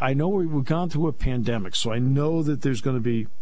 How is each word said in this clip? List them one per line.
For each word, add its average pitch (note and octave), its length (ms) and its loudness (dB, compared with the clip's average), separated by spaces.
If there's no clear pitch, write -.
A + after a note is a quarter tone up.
I C3+ 120 2
know D3 140 0
we, F#3+ 180 0
we've D3 200 0
gone E3+ 240 0
through D3+ 180 0
a D3 60 0
pandemic, A#2 600 0
so A2+ 200 -2
I A#2 60 0
know D3 440 2
that D3 180 -2
there's B2+ 200 0
gonna C3 180 0
be, A2+ 280 0